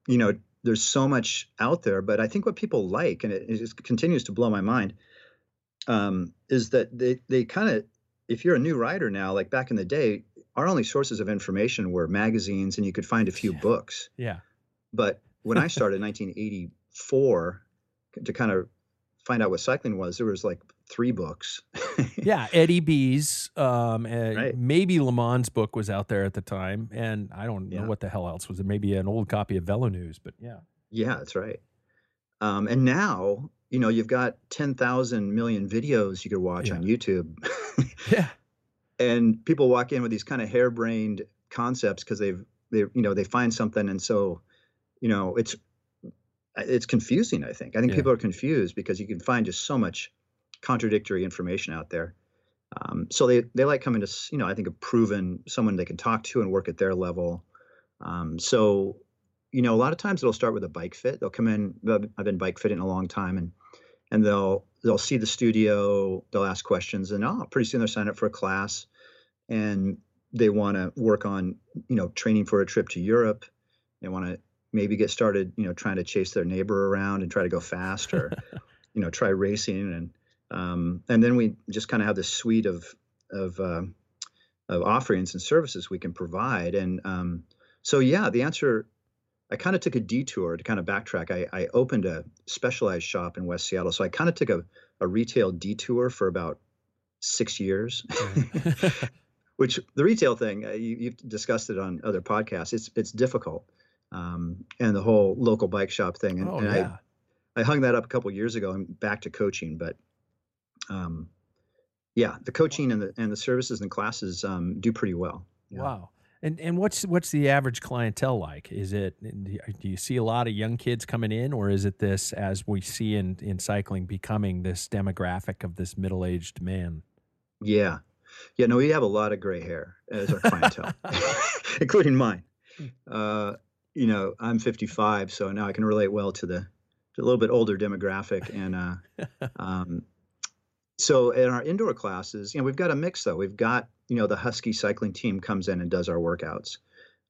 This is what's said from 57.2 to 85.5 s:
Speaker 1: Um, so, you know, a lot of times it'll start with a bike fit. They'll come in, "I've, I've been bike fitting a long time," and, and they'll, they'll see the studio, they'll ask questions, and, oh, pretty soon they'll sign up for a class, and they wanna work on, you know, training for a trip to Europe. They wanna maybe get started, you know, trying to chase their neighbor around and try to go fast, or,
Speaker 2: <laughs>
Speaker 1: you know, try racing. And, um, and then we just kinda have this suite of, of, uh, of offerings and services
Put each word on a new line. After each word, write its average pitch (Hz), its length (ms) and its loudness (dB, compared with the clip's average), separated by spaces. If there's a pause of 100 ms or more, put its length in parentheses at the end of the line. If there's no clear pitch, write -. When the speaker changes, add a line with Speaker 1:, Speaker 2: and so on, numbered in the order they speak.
Speaker 1:
Um, 82 380 -6
so, 101 580 4 (560)
you 127 100 2
know, 117 120 4
a - 20 6
lot 131 160 4
of 170 60 -2
times 196 240 -2
it'll 120 100 4
start 113 220 0
with 101 100 -4
a 82 40 -4
bike 82 260 -10
fit. - 260 -4
They'll 95 100 -4
come 117 180 0
in, 104 260 0 (140)
"I've, 107 200 2 (100)
I've 98 60 -4
been 95 140 0
bike 92 200 -2
fitting 104 220 0
a 95 60 -2
long 92 220 -2
time," 92 300 -4
and, 87 140 -6 (580)
and 110 140 6
they'll, 98 400 2 (180)
they'll 107 160 4
see - 200 0
the 110 80 0
studio, 101 1040 2
they'll 98 140 0
ask 92 200 -4
questions, 95 480 -2
and, 101 120 0
oh, 196 260 -2
pretty 120 180 2
soon 123 120 -2
they'll 110 80 0
sign 104 200 -2
up - 80 -4
for 107 100 0
a 104 40 -2
class, 98 560 -4 (640)
and 98 500 0 (340)
they 117 160 6
wanna 101 480 2
work 113 280 4
on, 95 320 -2 (320)
you 127 80 0
know, 90 120 0
training 107 380 2
for 101 140 4
a 95 60 2
trip - 240 0
to 87 100 -6
Europe. 110 440 2 (580)
They 92 60 -8
wanna 92 300 -6 (340)
maybe 107 240 0
get 104 140 2
started, 101 460 0
you 110 80 -2
know, 90 80 -2
trying 95 240 -4
to 90 80 -2
chase - 300 -2
their 92 100 0
neighbor 98 440 0
around 98 340 0
and 85 80 -6
try 95 140 0
to 90 40 0
go 85 120 -2
fast, 95 540 -6
or, - 180 -2 (320)
Speaker 2:
<laughs> - 300 -20
Speaker 1:
you 110 60 -2
know, 85 100 -2
try - 180 0
racing. 98 640 0
And, 85 160 -8 (400)
um, 87 580 -2
and 117 160 6
then 123 120 6
we 113 200 4 (140)
just 107 180 -6
kinda 107 160 0
have 104 120 0
this 92 120 -2
suite 113 380 2
of, 87 180 -4 (480)
of, 95 260 -6
uh, 90 240 -2 (840)
of 87 140 0
offerings 101 520 2
and 92 80 -8
services 147 460 0